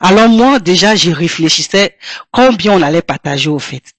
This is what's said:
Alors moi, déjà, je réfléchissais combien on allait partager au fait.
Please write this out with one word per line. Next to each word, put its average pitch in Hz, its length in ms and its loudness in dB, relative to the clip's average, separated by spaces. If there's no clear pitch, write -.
Alors 202 240 4
moi, 240 320 4
déjà, 185 360 0
je 175 160 0
réfléchissais 165 840 -2
combien 220 420 2
on 190 80 4
allait 160 220 0
partager 143 480 -4
au 147 80 -4
fait. 131 240 -12